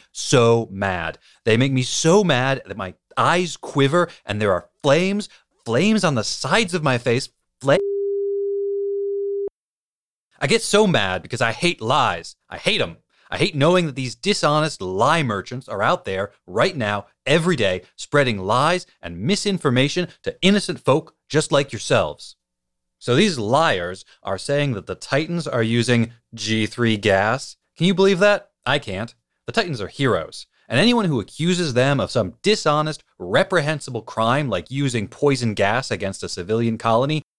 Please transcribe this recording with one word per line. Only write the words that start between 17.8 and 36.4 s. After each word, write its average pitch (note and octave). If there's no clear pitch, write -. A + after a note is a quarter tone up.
spreading B2+
lies C3
and E2+
misinformation D#3+
to -
innocent F#3
folk C#3+
just D3+
like D3
yourselves. G2
So -
these F3+
liars G#2+
are F#2+
saying C#3+
that G2
the F#2
Titans D#3+
are C3
using A#2
G G#2+
three A2+
gas. G2+
Can E3
you G3
believe F#3+
that? G#3
I C#3
can't. G#2
The B2+
Titans E3+
are F#2
heroes. G2+
And A#2
anyone A3+
who C#3+
accuses E3
them C3+
of A2+
some A2+
dishonest, D#3
reprehensible D3+
crime B2
like F#2
using B2+
poison B2
gas A2
against G2
a F#2
civilian A2